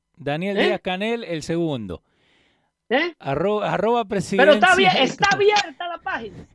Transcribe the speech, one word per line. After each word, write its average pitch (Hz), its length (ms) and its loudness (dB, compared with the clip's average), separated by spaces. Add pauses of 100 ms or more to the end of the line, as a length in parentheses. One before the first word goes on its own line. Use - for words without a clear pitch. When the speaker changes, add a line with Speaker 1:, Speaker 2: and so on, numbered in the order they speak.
(160)
Speaker 1:
Daniel 160 420 -4
Speaker 2:
¿Eh? - 60 2
Speaker 1:
Díaz - 160 0
Canel, 214 420 -4
el 165 220 -8
segundo. 143 580 -4 (840)
Speaker 2:
¿Eh? 311 300 0
Speaker 1:
Arro-, 190 440 -2
arroba 202 420 0
Speaker 2:
Pero 196 140 -4
está 285 560 4
Speaker 1:
presidencia - 20 6
Speaker 2:
bien, 381 180 4
Speaker 1:
de 262 80 2
Speaker 2:
está 262 260 0
Speaker 1:
Cuba. 403 80 2
Speaker 2:
abierta 392 520 0
la 339 100 -10
página. 240 560 -10